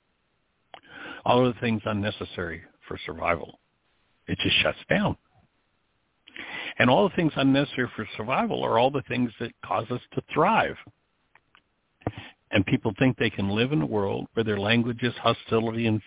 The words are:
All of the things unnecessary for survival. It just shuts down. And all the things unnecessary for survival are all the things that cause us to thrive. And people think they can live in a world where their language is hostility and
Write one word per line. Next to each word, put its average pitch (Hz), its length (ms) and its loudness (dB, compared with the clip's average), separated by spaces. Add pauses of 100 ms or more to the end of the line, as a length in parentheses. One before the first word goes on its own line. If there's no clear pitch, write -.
(1300)
All 123 200 4
of 120 80 0
the - 60 -12
things 113 240 0
unnecessary 98 800 -4 (260)
for - 160 -10
survival. 82 560 -4 (680)
It 82 120 -4
just - 240 2
shuts 76 160 0 (100)
down. 180 300 0 (1600)
And 117 100 6
all 175 180 6
the - 80 -2
things 165 220 2
unnecessary 135 580 2
for 110 220 -8
survival 131 480 -2
are 117 140 4
all 127 120 6
the 139 120 -4
things 123 360 -2
that 117 140 -6 (100)
cause 107 280 -2
us 123 100 -4 (140)
to - 80 -2 (100)
thrive. 151 440 2 (1800)
And 101 140 2
people 120 320 0
think 131 180 2
they 117 140 0
can 98 180 -4
live 113 240 0
in 156 100 0
a 143 40 -2
world 104 480 -2
where 113 100 0
their 107 140 0
language 117 440 2
is 120 140 -2
hostility 113 720 0
and 107 200 2